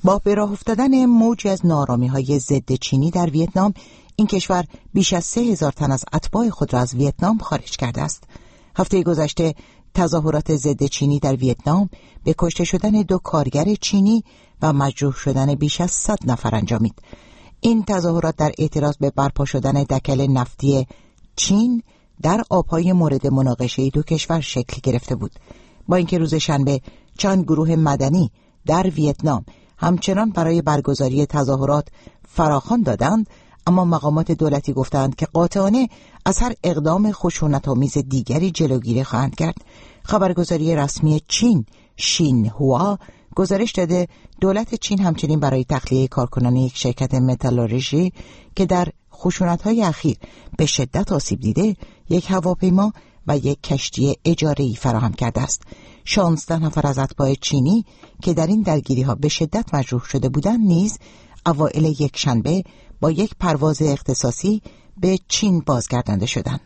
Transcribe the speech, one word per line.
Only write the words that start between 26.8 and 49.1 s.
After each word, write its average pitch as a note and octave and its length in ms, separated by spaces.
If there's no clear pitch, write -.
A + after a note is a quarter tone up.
چند F#3+ 260
گروه D#3+ 320
مدنی D3 560
در F#3 240
ویتنام D3 560
همچنان F#3+ 520
برای E3+ 320
برگزاری C#3+ 640
تظاهرات C#3 640
فراخوان D#3 560
دادند، E3 460
اما F3+ 180
مقامات D#3 460
دولتی D3 420
گفتند C3+ 420
که D#3 100
قاطعانه G3 640
از F#3 140
هر A#3+ 140
اقدام E3+ 480
خشونت‌آمیز C#3 840
دیگری C3+ 540
جلوگیری C3 520
خواهند B2+ 320
کرد. E3 200
خبرگزاری F3 720
رسمی D3+ 520
چین، G#3 380
شینهوا، C3 1000
گزارش G3 360
داده F3+ 360
دولت G3+ 340
چین G#3 240
همچنین D#3+ 400
برای C3+ 300
تخلیه C3 380
کارکنان B2 480
یک C3 220
شرکت B2+ 360
متالورژی B2+ 1000
که F#3+ 100
در F3+ 220